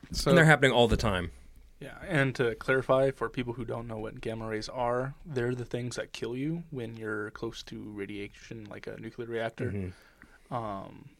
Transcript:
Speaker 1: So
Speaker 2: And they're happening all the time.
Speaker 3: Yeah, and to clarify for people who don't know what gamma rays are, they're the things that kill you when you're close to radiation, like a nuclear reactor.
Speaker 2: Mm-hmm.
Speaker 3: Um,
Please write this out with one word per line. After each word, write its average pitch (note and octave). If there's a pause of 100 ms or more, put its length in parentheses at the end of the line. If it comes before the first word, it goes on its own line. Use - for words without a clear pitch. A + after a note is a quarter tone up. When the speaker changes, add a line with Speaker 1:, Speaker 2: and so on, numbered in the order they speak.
(120)
Speaker 1:
So -
Speaker 2:
And C3+
they're D3+
happening C#3+
all A#2+
the G#2+
time. F#2 (480)
Speaker 3:
Yeah, B2+ (140)
and C#3
to A#2
clarify C3
for A#2+
people A#2+
who A#2
don't A#2+
know A2+
what G#2+
gamma A2+
rays A2
are, B2+ (120)
they're B2
the B2
things B2
that -
kill A2+
you D#3+
when A#2
you're G#2+
close -
to A2 (120)
radiation, G#2
like F#2+
a G#2+
nuclear A2+
reactor. A2+
Speaker 2:
Mm-hmm. -
Speaker 3:
Um, G#2 (120)